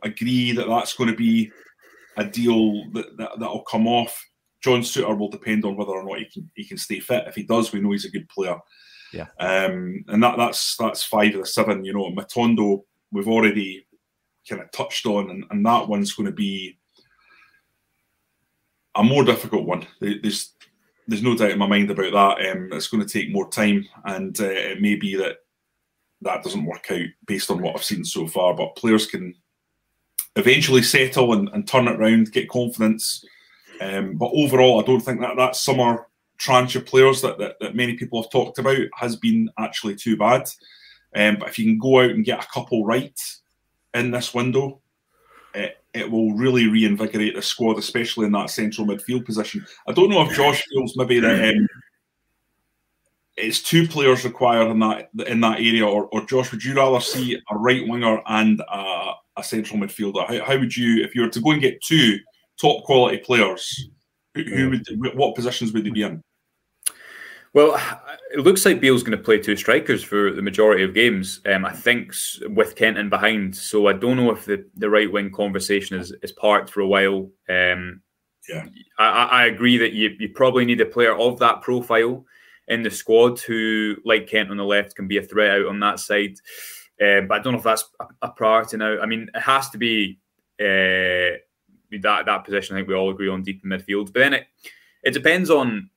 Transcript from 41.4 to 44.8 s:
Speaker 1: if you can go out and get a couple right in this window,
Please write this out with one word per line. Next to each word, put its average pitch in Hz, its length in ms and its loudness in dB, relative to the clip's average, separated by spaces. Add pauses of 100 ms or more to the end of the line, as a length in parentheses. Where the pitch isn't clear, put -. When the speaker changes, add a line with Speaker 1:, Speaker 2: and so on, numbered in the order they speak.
Speaker 1:
if - 100 -8
you 110 60 0
can 110 120 4
go 131 220 6
out 123 100 6
and 110 160 -2
get 117 180 -2
a - 40 -18
couple 120 360 -2
right 117 360 -4 (720)
in 120 160 -2
this 120 240 -6
window, 135 480 -2 (720)